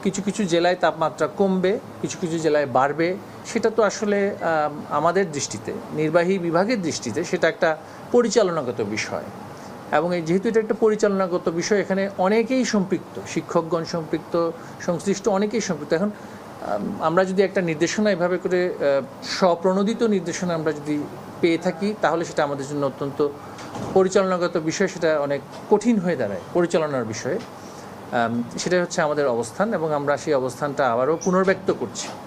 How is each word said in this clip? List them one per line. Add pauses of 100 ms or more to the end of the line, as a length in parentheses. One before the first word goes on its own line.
কিছু
কিছু
জেলায়
তাপমাত্রা
কমবে, (220)
কিছু
কিছু
জেলায়
বাড়বে, (300)
সেটা
তো
আসলে,
আম,
আমাদের
দৃষ্টিতে, (200)
নির্বাহী
বিভাগের
দৃষ্টিতে
সেটা
একটা (340)
পরিচালনাগত
বিষয়। (680)
এবং
এই
যেহেতু
এটা
একটা
পরিচালনাগত
বিষয়,
এখানে
অনেকেই
সম্পৃক্ত,
শিক্ষকগণ
সম্পৃক্ত, (340)
সংশ্লিষ্ট
অনেকেই
সম্পৃক্ত।
এখন, (500)
আম,
আমরা
যদি
একটা
নির্দেশনা
এভাবে
করে,
আহ, (220)
স্বপ্রণোদিত
নির্দেশনা
আমরা
যদি (380)
পেয়ে
থাকি,
তাহলে
সেটা
আমাদের
জন্য
অত্যন্ত (680)
পরিচালনাগত
বিষয়,
সেটা
অনেক (280)
কঠিন
হয়ে
দাঁড়ায় (140)
পরিচালনার
বিষয়ে। (720)
আম, (140)
সেটাই
হচ্ছে
আমাদের
অবস্থান
এবং
আমরা
সেই
অবস্থানটা
আবারও
পুনর্ব্যক্ত
করছি (200)